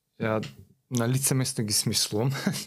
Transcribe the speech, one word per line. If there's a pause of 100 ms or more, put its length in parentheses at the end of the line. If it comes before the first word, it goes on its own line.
(200)
ја (500)
на
лице
место
ги
смислувам.
<laughs> (260)